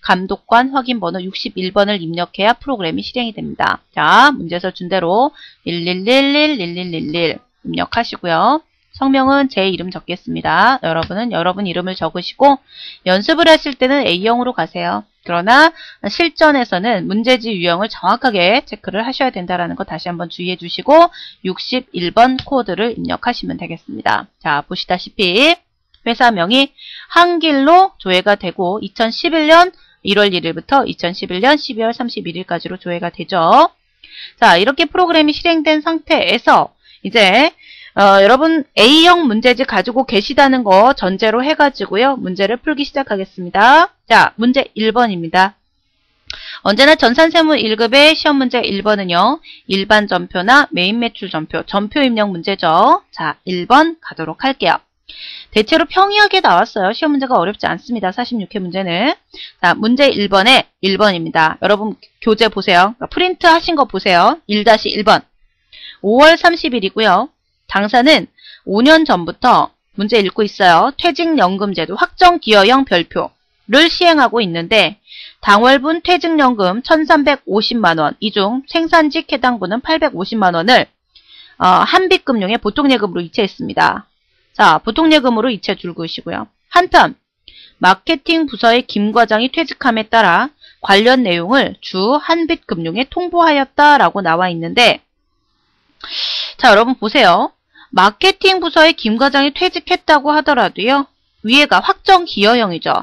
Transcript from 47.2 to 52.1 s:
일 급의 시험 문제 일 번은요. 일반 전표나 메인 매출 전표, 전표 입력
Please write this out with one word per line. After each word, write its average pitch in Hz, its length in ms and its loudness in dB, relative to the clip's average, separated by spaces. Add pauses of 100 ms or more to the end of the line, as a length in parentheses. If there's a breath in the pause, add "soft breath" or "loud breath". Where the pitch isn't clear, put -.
일 220 180 -2
급의 269 400 4
시험 302 220 0
문제 254 220 0
일 196 220 -4
번은요. 202 600 0 (260 loud breath)
일반 196 400 0
전표나 190 640 0
메인 185 280 -2
매출 226 300 -8
전표, 160 340 -8
전표 208 380 -4
입력 220 300 0